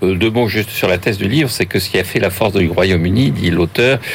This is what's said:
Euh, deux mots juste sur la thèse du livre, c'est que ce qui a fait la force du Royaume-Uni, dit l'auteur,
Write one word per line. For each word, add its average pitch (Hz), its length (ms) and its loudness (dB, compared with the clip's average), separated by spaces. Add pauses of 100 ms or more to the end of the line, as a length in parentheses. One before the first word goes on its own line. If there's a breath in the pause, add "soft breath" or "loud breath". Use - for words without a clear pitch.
Euh, 95 100 2
deux 104 160 0
mots 113 180 0
juste 101 220 -2
sur - 180 -4
la 90 120 2
thèse 95 180 -2
du 98 100 -2
livre, 135 220 0
c'est - 160 -4
que 95 140 -2
ce - 100 -6
qui 101 80 0
a 90 60 0
fait - 160 -4
la 98 100 0
force 98 240 -2
du 92 160 2
Royaume-Uni, 92 640 2
dit 90 180 0
l'auteur, 117 480 2 (180 loud breath)